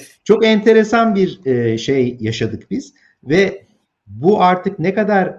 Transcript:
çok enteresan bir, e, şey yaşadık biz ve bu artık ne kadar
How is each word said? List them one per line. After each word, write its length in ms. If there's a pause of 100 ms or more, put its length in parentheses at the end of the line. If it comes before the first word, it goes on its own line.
(240)
çok 220
enteresan 680
bir, 300
e, 320
şey 420
yaşadık 520
biz 220 (300)
ve 420 (420)
bu 340
artık 380
ne 140
kadar 460